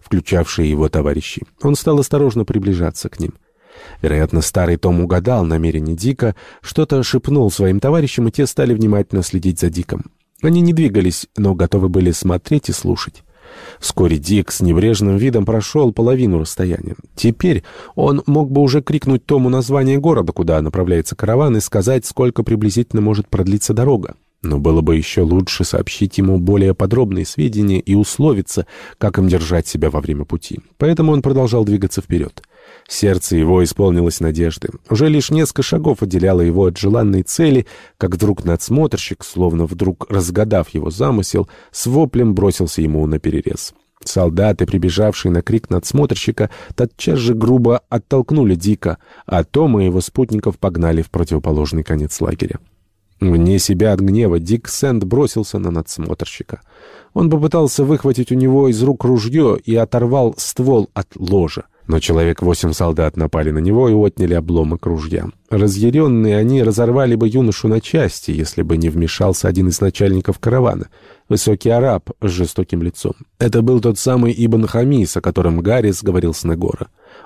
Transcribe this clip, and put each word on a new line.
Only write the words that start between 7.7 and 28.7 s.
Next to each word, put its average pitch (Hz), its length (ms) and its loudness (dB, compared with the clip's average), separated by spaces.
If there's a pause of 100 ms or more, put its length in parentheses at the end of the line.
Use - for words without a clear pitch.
товарищам, 139 480 0
и 107 40 -2
те 143 140 0
стали 123 260 0
внимательно 104 500 0
следить 90 380 -2
за 87 80 0
Диком. - 380 -6 (340)
Они 170 220 2
не 170 100 4
двигались, 104 540 0 (100)
но 101 180 2
готовы 92 360 0
были 90 220 2
смотреть 92 580 -2
и - 20 -2
слушать. - 520 -6 (560)
Вскоре 80 380 0
Дик 90 340 -2
с - 80 -8
небрежным 98 560 2
видом 117 300 0
прошёл 113 460 0
половину 117 460 2
расстояния. 87 580 -4 (200)
Теперь 117 480 0 (300)
он 143 320 0
мог 147 240 2
бы 139 100 2
уже 139 220 2
крикнуть 131 420 -2
Тому 131 240 2
название 131 500 0
города, 135 340 0
куда 82 280 0
направляется 85 560 -2
караван, 123 400 0
и 104 40 0
сказать, 113 440 0
сколько 123 380 -2
приблизительно 107 580 0
может 104 280 0
продлиться 95 440 0
дорога. 117 440 0 (240)
Но 73 200 -2
было 80 220 2
бы 80 140 2
ещё 80 280 0
лучше 90 400 0
сообщить - 540 -4
ему 95 200 2
более 95 340 2
подробные 95 540 0
сведения 104 540 0
и 98 140 0
условиться, 104 720 0 (320)